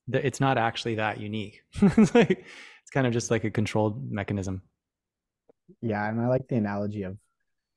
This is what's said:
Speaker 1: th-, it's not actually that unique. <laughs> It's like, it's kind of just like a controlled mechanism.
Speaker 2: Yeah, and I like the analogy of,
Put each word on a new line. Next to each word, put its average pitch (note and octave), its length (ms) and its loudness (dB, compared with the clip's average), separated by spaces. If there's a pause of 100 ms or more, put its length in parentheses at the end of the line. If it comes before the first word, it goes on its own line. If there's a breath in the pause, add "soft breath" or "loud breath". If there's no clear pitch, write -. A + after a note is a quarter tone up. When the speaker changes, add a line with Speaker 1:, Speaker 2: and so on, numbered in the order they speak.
(100)
Speaker 1:
th-, B2+ 140 0
it's B2+ 160 -2
not C3+ 180 2
actually A2+ 380 -2
that G#2+ 220 -2
unique. G#2+ 520 -8
<laughs> - 100 -10
It's G3+ 340 6
like, A#3 160 6 (100)
it's - 520 -20
kind C3+ 140 2
of A#2+ 60 2
just A#2 180 -2
like A2+ 140 2
a A2 60 -2
controlled A2 600 0
mechanism. G2 500 -4 (1200)
Speaker 2:
Yeah, G#2 260 -2
and A2 140 -4
I A#2+ 60 0
like B2+ 220 0
the C3 80 -2
analogy G#2 480 -2
of, F#2+ 120 -8 (600)